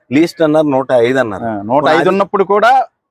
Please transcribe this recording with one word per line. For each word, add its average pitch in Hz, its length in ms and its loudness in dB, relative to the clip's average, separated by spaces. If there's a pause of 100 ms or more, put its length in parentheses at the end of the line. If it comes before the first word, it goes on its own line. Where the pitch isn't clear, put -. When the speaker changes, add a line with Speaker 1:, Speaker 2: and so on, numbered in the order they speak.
(120)
Speaker 1:
లీస్ట్ 165 300 0
అన్నారు 156 260 2
నూట 135 240 -2
ఐదు 127 280 2
అన్నారు. 104 240 -4
Speaker 2:
ఆ, 110 180 -6
నూట 127 260 -2
ఐదు 160 120 2
Speaker 1:
మరి 165 100 0
Speaker 2:
ఉన్నప్పుడు 196 340 -2
కూడా 214 440 2 (240)